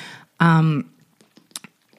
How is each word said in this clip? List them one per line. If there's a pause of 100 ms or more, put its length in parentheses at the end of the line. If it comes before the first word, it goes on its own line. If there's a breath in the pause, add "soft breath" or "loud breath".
(420 loud breath)
Um, (1080)